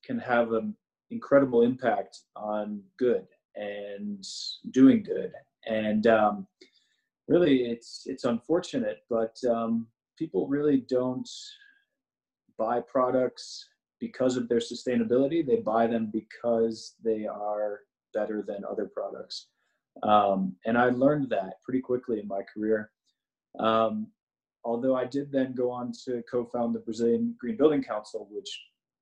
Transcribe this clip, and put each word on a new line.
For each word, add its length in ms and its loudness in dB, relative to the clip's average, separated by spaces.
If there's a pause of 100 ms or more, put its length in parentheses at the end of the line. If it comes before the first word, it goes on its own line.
can 140 -6
have 340 2
an 240 -2 (340)
incredible 520 4
impact 560 0 (180)
on 460 -4 (160)
good 280 2 (300)
and 640 -10 (480)
doing 320 6
good. 300 -4 (340)
And, 420 0
um, 380 4 (800)
really, 440 4
it's, 340 -10
it's 200 -8
unfortunate, 760 -2 (100)
but, 260 -2 (140)
um, 380 0 (320)
people 280 -2
really 420 2
don't 400 -2 (1300)
buy 220 -2
products 840 -2 (320)
because 380 -2
of 100 -2
their 120 0
sustainability. 840 0
They 120 4
buy 300 2
them 260 -2
because 920 -2
they 240 -2
are 540 -4 (320)
better 340 -4
than 240 -8
other 240 -4
products. 540 -10 (540)
Um, 520 4 (120)
and 100 2
I 140 4
learned 400 2
that 240 -2 (100)
pretty 160 -2
quickly 400 -2
in 80 -10
my 140 -6 (120)
career. 360 -2 (680)
Um, 500 2 (560)
although 320 0
I 80 -2
did 280 -4
then 220 0
go 160 0
on 220 -6 (120)
to 260 -4
co-found 440 -2
the 60 -6
Brazilian 600 0
Green 160 -6
Building 260 4
Council, 480 -8
which 200 -10 (520)